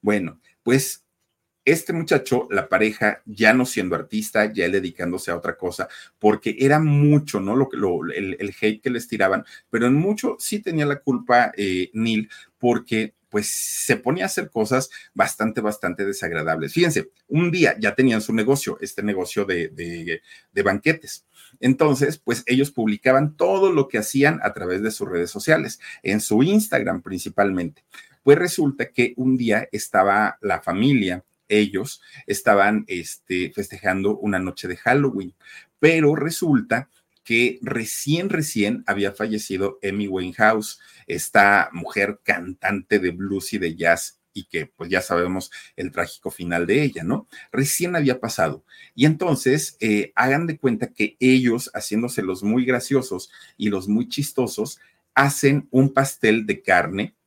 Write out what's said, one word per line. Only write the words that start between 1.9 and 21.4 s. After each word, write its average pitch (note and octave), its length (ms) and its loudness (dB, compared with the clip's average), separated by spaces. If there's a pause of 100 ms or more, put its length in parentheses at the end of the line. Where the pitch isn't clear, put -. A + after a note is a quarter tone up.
muchacho, D3 580 0
la G2 180 -2
pareja, G#2+ 560 0
ya A2 300 4
no B2+ 120 2
siendo F#2 280 -2
artista, G#2+ 580 -2
ya F#2+ 120 0
él F2 80 0
dedicándose F2+ 580 -4
a F2 60 -2
otra E2+ 200 -6
cosa, - 320 -8 (300)
porque G#3+ 400 2
era C#3 220 4
mucho, D3 580 4
¿no? G2 160 -2
Lo C3 140 2
que, - 80 -10
lo, F2+ 340 -2
el, F#2 300 -6
el G2 200 -8
hate G#2+ 220 -2
que B2+ 80 -4
les A#2 160 -6
tiraban, F#2+ 380 0 (260)
pero A#2 160 0
en C3 80 4
mucho G#3 460 0
sí - 180 -4
tenía D#3+ 280 -2
la C#3+ 120 -2
culpa, B2 580 0
eh, F#2 360 -2
Neil, A2 360 -2 (300)
porque, A2+ 560 0 (140)
pues, G#2 180 -2
se - 500 -2
ponía F3 280 -2
a - 20 -4
hacer - 240 -6
cosas A2+ 400 -2 (240)
bastante, A2 460 -2
bastante G2+ 440 -4
desagradables. D#2+ 680 -4
Fíjense, E3+ 380 0 (180)
un E3 240 0
día D#3+ 260 2
ya G#2+ 160 -2
tenían A#2+ 280 4
su A2 120 -4
negocio, A2+ 460 0
este G2 240 -8
negocio G2+ 400 -2
de, F2 240 -2
de, E2+ 520 -8 (320)
de G2+ 120 -2
banquetes. - 640 -2 (340)